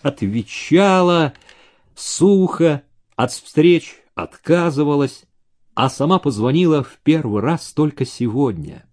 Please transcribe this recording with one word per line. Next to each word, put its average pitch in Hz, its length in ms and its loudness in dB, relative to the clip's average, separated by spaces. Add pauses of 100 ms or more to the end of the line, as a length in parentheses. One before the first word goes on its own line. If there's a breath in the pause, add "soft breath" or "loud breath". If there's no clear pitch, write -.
отвечала 165 1300 0 (640 soft breath)
сухо, 170 880 0 (340)
от 123 160 -2
встреч - 640 0 (200)
отказывалась, 147 1120 -2 (500)
а 131 140 0
сама 165 300 0
позвонила 143 640 0
в - 200 -14
первый 135 380 0
раз 151 320 -4
только 147 320 -2
сегодня. 113 880 -6